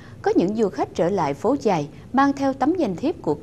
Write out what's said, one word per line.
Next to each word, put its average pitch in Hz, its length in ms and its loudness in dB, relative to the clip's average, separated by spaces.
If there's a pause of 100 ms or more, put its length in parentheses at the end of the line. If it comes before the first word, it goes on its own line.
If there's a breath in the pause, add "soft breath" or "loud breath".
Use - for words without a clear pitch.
(220 loud breath)
Có 392 140 2
những 208 200 2
du 220 140 2
khách - 260 -4
trở 175 140 2
lại 170 240 0
phố 208 280 0
giày 165 280 0 (240 loud breath)
mang 277 200 4
theo 277 200 0
tấm 269 220 2
danh 240 200 0
thiếp 262 260 -4
của 151 220 0